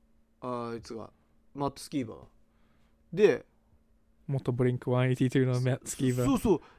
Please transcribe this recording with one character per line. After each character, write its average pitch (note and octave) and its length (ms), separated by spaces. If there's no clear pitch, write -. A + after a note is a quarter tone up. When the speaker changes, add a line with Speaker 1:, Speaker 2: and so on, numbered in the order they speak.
Speaker 1:
あ A#2+ 360
い A2+ 60
つ A#2 120
が。 G2+ 180
マ C#3 140
ッ - 20
ト・ - 100
ス - 80
キ C#3 140
ー A2 40
バ G2 80
ー C2+ 40
が。 B1+ 60
で、 E3 340
Speaker 2:
元 C3+ 240
ブ B2+ 140
リ B2 80
ン B2 60
ク - 120
ワ B2+ 120
ン B2+ 80
エ - 20
イ B2 40
テ C3 100
ィ - 20
ー - 20
ツ C#3 80
ー B2+ 80
の B2+ 60
マ B2 60
ッ B2+ 200
ト・ - 80
ス - 100
キ C3 140
ー B2 60
バ B2 80
ー。 - 20
Speaker 1:
そ C#4 80
う A3 40
そ F#3+ 180
う。 - 40